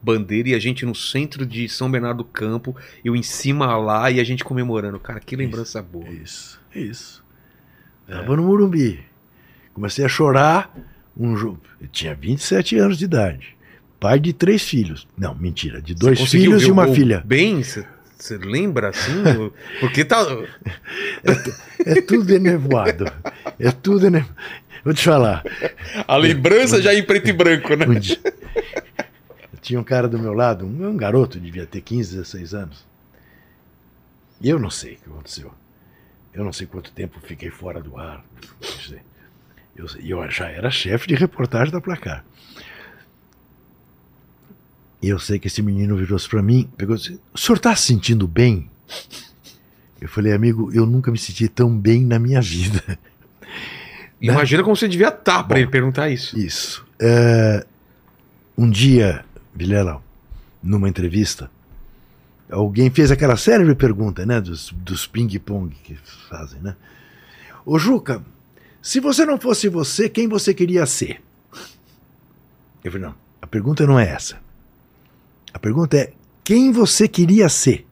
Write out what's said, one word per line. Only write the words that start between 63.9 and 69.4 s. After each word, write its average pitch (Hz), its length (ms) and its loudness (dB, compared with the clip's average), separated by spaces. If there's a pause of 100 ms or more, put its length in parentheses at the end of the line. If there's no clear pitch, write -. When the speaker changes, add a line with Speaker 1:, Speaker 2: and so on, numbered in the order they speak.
Speaker 2:
né, 117 160 0
dos, 87 320 -10
dos 90 340 -8
ping-pong 101 680 -6 (100)
que 76 120 -18 (340)
fazem, 71 320 -16
né? 95 140 -10 (880)
"Ô, 156 120 0
Juca, 156 440 0 (580)
se - 200 -2
você 285 260 2
não 285 120 0
fosse 220 300 0